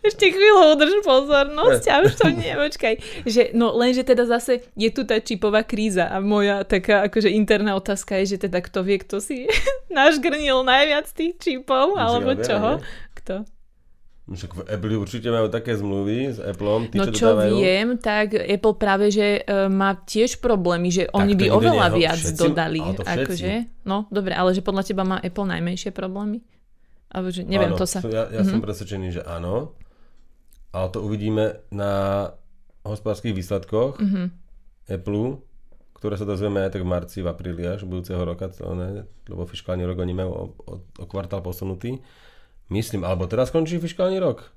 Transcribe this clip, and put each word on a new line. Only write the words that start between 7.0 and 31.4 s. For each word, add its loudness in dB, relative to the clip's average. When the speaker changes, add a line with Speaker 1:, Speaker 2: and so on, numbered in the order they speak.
Speaker 1:
akože 2
interná 2
otázka -2
je, -2
že -4
teda -2
kto -6
vie, 0
kto -8
si -6
<laughs> -4
našgrnil 4
najviac 2
tých -6
čipov, 0
Speaker 2:
Však 0
Speaker 1:
alebo 2
Speaker 2:
ja 0
viem, -4
Speaker 1:
čoho? 0
Speaker 2:
nie? -6
Speaker 1:
Kto? -8
Speaker 2:
No -12
však -12
v -12
Apple -4
určite -4
majú 2
také -4
zmluvy -2
s -8
Appleom, -2
tí, -12
Speaker 1:
No 2
Speaker 2:
čo -4
Speaker 1:
čo 2
Speaker 2:
dodávajú. 4
Speaker 1:
viem, 2
tak 0
Apple 2
práve, 2
že, 2
e, 0
má 2
tiež 0
problémy, 0
že 0
Speaker 2:
Tak -4
Speaker 1:
oni 4
Speaker 2:
to 4
Speaker 1:
by 4
Speaker 2:
nikto 4
Speaker 1:
oveľa 6
Speaker 2:
nie, 2
Speaker 1:
viac 2
Speaker 2:
všetci, -4
Speaker 1:
dodali, 2
Speaker 2:
ale -4
to -6
všetci. -2
Speaker 1:
akože. -4
No, -2
dobre, -2
ale 2
že 2
podľa -2
teba -2
má -2
Apple -6
najmenšie -4
problémy? -8
Alebo -6
že, -6
neviem, 0
Speaker 2:
Áno, -2
Speaker 1:
to 0
sa -4
Speaker 2:
ja, -4
ja -6
som 2
Speaker 1:
Mhm. 0
Speaker 2:
presvedčený, -8
že -6
áno. -6
Ale -4
to -8
uvidíme -2